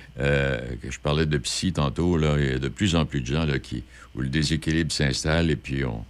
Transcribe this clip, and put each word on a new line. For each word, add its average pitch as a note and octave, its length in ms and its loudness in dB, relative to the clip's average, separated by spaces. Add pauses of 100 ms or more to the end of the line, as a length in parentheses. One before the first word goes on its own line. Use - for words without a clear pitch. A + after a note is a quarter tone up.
(180)
Euh, C#2 400 2 (240)
que A1 80 -8
je - 80 -10
parlais D2+ 280 2
de D2+ 100 2
psy F2 380 -2
tantôt, E2 420 2
là, D2+ 220 4
il C#2 120 2
y - 40 0
a C2 40 -2
de C2+ 120 -2
plus E2+ 260 2
en D#2+ 80 4
plus C#2+ 160 -2
de B1 60 -6
gens, D2+ 180 0
là, C#2 140 0
qui, A#1+ 260 -8 (300)
où B1 80 -4
le C2+ 80 -2
déséquilibre D#2 600 0
s'installe D#2+ 600 2
et D2 60 2
puis C2+ 280 -4
on, A1+ 260 -6